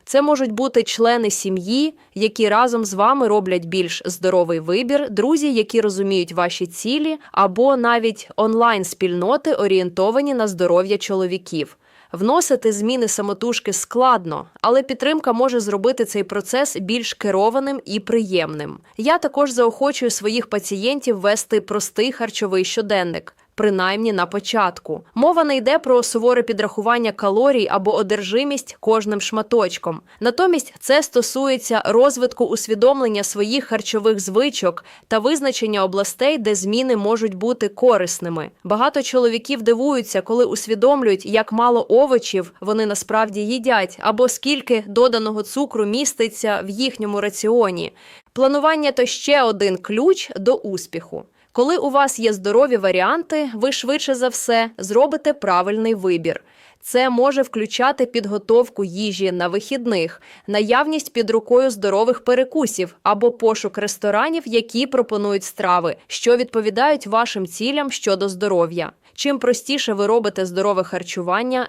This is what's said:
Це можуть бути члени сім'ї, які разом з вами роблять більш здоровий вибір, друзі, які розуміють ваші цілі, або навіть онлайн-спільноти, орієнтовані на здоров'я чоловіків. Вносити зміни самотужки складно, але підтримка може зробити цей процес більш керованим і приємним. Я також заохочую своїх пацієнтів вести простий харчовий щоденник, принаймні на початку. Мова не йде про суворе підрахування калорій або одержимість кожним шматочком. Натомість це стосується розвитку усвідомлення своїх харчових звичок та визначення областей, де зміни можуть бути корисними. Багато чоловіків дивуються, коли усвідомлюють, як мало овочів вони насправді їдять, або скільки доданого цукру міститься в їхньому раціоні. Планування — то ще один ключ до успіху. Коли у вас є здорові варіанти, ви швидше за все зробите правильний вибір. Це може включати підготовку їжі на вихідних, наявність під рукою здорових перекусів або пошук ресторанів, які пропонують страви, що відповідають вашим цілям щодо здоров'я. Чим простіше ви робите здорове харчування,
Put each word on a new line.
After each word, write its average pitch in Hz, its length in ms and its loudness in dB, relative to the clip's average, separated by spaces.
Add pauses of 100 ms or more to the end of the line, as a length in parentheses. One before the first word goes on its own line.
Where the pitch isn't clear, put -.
Це 269 180 2
можуть 269 300 2
бути 247 300 0
члени 226 480 2
сім'ї, 202 640 -2 (200)
які 214 340 0
разом 233 360 2
з 196 100 -8
вами 233 340 2
роблять 185 360 0
більш 170 400 -4
здоровий 175 560 0
вибір, 247 500 0
друзі, 277 420 2
які 226 280 0
розуміють 196 520 0
ваші 175 340 -2
цілі, 294 520 -4 (140)
або 220 440 2
навіть 233 600 0
онлайн-спільноти, 220 1200 0
орієнтовані 196 800 0
на 226 140 0
здоров'я 185 500 2
чоловіків. 185 800 -4 (360)
Вносити 247 600 0
зміни 220 360 0
самотужки 208 640 -4
складно, 190 760 0 (140)
але 254 220 4
підтримка 269 500 -2
може 240 280 0
зробити 214 440 0
цей 208 180 -4
процес 202 540 -2
більш 226 380 -4
керованим 233 680 0
і 208 160 -6
приємним. 165 800 -2 (180)
Я 247 220 2
також 285 320 0
заохочую 240 600 0
своїх 220 360 -4
пацієнтів 214 760 -4
вести 208 400 0
простий 208 520 -4
харчовий 208 520 -2
щоденник, 185 680 -4 (240)
принаймні 208 540 0
на 180 140 0
початку. 180 800 -4 (100)
Мова 320 300 4
не 285 120 0
йде 262 220 2
про 254 240 4
суворе 240 400 2
підрахування 220 680 -2
калорій 214 580 2
або 202 240 0
одержимість 214 880 -2
кожним 208 400 0
шматочком. 202 800 -2 (200)
Натомість 311 600 0
це 285 220 2
стосується 254 800 0
розвитку 247 600 2
усвідомлення 220 800 0
своїх 214 400 -2
харчових 220 560 0
звичок 190 640 -2 (240)
та 220 100 0
визначення 240 640 0
областей, 196 540 0
де 214 160 0
зміни 220 420 0
можуть 214 380 0
бути 220 340 -2
корисними. 180 800 0 (140)
Багато 240 380 0
чоловіків 233 600 0
дивуються, 233 580 0
коли 233 240 2
усвідомлюють, 220 840 2
як 214 260 0
мало 240 360 2
овочів 226 720 2
вони 214 260 -2
насправді 208 540 -2
їдять, 220 600 -2
або 220 280 2
скільки 247 580 -2
доданого 220 560 0
цукру 220 440 -4
міститься 220 800 -2
в 190 60 -10
їхньому 208 500 -4
раціоні. 208 720 0 (400)
Планування — 285 600 2
то 254 140 0
ще 285 360 2
один 202 340 0
ключ 247 600 0
до 220 180 2
успіху. - 680 -10 (280)
Коли 285 240 2
у 285 140 -2
вас 277 280 2
є 226 140 2
здорові 208 440 2
варіанти, 240 800 0
ви 240 180 0
швидше 269 420 -2
за 254 140 -2
все 226 500 0
зробите 277 540 2
правильний 208 600 0
вибір. 175 500 -2 (360)
Це 254 300 2
може 262 320 2
включати 254 640 -2
підготовку 226 800 0
їжі 190 480 -4
на 175 160 -2
вихідних, 208 720 -4 (240)
наявність 240 640 0
під 220 180 -2
рукою 240 400 4
здорових 208 540 0
перекусів 247 800 0
або 208 280 2
пошук 220 480 -2
ресторанів, 214 680 -2
які 233 400 -2
пропонують 208 580 -2
страви, 180 520 0 (100)
що - 300 2
відповідають 233 680 0
вашим 220 400 -2
цілям 262 440 -4
щодо 196 380 -2
здоров'я. 175 640 -2 (260)
Чим 285 200 -2
простіше 247 540 -2
ви 202 140 0
робите 208 400 0
здорове 185 380 0
харчування, 190 840 -4